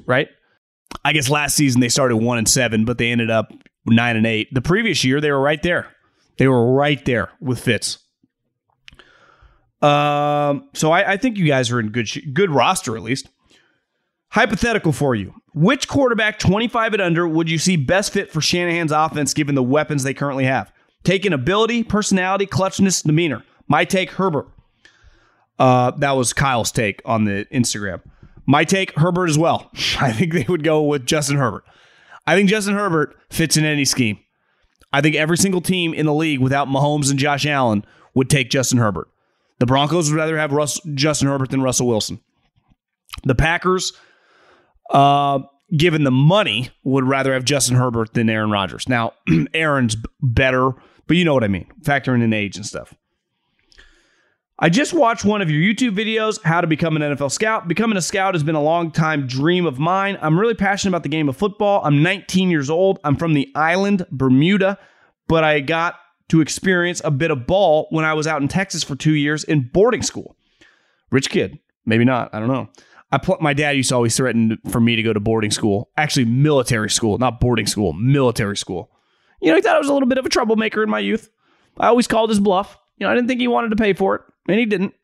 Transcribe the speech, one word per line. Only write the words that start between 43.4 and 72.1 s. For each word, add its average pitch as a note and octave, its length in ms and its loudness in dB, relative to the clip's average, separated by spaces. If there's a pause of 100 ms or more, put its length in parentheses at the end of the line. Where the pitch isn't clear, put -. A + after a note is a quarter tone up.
uh, C#3+ 480 4 (360)
given D#3 280 2
the C3+ 80 2
money, C3+ 580 2 (140)
would C3 220 0
rather C3+ 280 0
have B2+ 100 -2
Justin B2 320 0
Herbert A#2+ 380 0
than A2+ 160 0
Aaron G#2+ 220 0
Rodgers. F#2+ 360 -4
Now, A#2 260 -2 (140)
<clears throat> D#3+ 280 0
Aaron's C#3 400 0
b-, A2 120 -8 (140)
better, C3 500 2 (360)
but E3 100 2
you F3 80 4
know D#3 80 2
what B2+ 100 2
I G#2+ 40 0
mean, G2 180 -2 (160)
factoring C3 420 0
in A2+ 100 2
age G2+ 220 -4
and G#2 100 -12
stuff. B1 280 -14 (1700)
I E3 100 2
just G#3+ 220 0
watched A#3 320 2
one G#3 180 0
of E3 100 -2
your D3+ 100 2
YouTube A3 340 0
videos, A3 480 -2
How E3 180 0
to F3 60 0
Become D#3+ 280 0
an D3+ 80 -2
N D3 80 -2
F C#3 100 -4
L C#3 80 -2
Scout. A3 380 -4
Becoming G#3 280 -2
a F#3 60 -4
scout F#3+ 320 -2
has E3+ 80 -2
been D#3+ 140 -2
a D3+ 60 0
long E3 300 0
time D#3 360 -2
dream E3 400 0
of C3+ 100 -4
mine. F#3+ 420 -2
I'm D#3 200 0
really A3+ 160 0
passionate G3 360 -2
about E3+ 120 -2
the D3 60 -6
game D3+ 200 -2
of B2+ 80 -6
football. G3+ 460 0
I'm C#3+ 180 4
nineteen F#3 480 0
years D3 180 0
old. F#3 360 0
I'm D3 140 0
from E3 180 0
the C#3 180 -2
island, F3+ 560 0
Bermuda, E3 680 2 (480)
but D#3+ 160 2
I D3+ 160 2
got E3 400 -4 (300)
to D#3+ 120 4
experience F3 640 -2
a D#3 60 0
bit D3 180 0
of C3 160 -4
ball F3 460 2
when D#3+ 120 -2
I D#3 120 0
was D#3 100 -2
out D#3 160 -4
in C#3+ 60 0
Texas F3 360 -4
for C#3+ 120 -10
two D#3 180 2
years D3 300 0
in C#3+ 280 -2
boarding G#3+ 300 2
school. - 340 -10 (760)
Rich C3+ 180 0
kid. G2+ 300 -2 (260)
Maybe A2+ 180 2
not. A#2+ 300 0